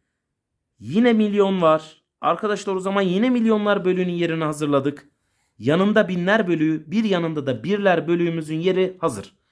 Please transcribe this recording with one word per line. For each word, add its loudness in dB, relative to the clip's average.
Yine 2
milyon 2
var. 0
Arkadaşlar -2
o -4
zaman -2
yine 2
milyonlar 2
bölüğünün 0
yerini -2
hazırladık. -2
Yanında 2
binler 0
bölüğü, -2
bir 0
yanında -2
da -4
birler 0
bölüğümüzün -2
yeri 0
hazır. -6